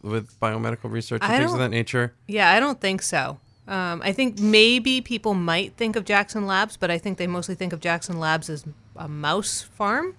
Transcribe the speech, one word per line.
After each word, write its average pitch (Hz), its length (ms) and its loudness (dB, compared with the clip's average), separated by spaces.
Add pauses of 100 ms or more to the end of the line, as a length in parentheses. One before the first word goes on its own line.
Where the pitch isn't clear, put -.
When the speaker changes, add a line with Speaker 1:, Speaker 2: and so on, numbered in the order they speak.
Speaker 1:
with 107 340 -4
biomedical 113 520 -2
research 113 320 -4
and 202 100 2
Speaker 2:
I 247 60 4
Speaker 1:
things 320 140 2
of 123 60 -2
Speaker 2:
don't 123 120 0
Speaker 1:
that 104 40 -4
nature? 117 380 0 (160)
Speaker 2:
Yeah, 202 220 4
I 202 100 6
don't 277 200 0
think 190 200 0
so. 139 400 -4 (260)
Um, 180 380 -4
I 190 80 0
think 233 260 0
maybe 220 640 6
people 220 320 -2
might 175 420 0
think 220 220 -2
of 208 80 -2
Jackson 202 420 0
Labs, 196 300 0
but 180 140 -2
I 170 80 0
think 190 180 -4
they 175 100 -2
mostly 175 280 -4
think 175 180 -4
of 165 80 -8
Jackson 170 380 -2
Labs 160 320 -2
as 147 140 -8 (320)
a 156 120 -12
mouse 151 540 -2
farm, 262 560 -4